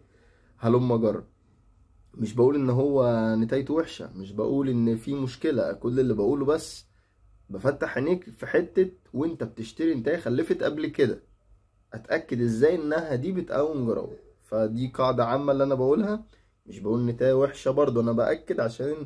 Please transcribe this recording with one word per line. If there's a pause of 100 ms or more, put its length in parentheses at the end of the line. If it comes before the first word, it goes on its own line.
(580)
هلم
جرى. (880)
مش
بقول
ان
هو (300)
نتايته
وحشه،
مش
بقول
ان
في
مشكله،
كل
اللي
بقوله
بس (640)
بفتح
عينيك
في
حته (220)
وانت
بتشتري
نتايه
خلفت
قبل
كده، (720)
اتاكد
ازاي
انها
دي
بتقوم
جراوي. (260)
فدي
قاعده
عامه
اللي
انا
بقولها، (400)
مش
بقول
نتايه
وحشه
برضه،
انا
باكد
عشان (100)